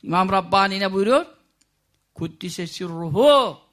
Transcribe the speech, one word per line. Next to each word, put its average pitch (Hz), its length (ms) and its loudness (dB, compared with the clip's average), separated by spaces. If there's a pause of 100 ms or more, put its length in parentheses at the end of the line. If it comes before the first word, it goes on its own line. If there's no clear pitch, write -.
İmam 185 300 0
Rabbani 196 480 0
ne 190 120 -2
buyuruyor? 220 340 2 (880)
Kuddise 170 520 -10
sirruhu. 175 920 0 (120)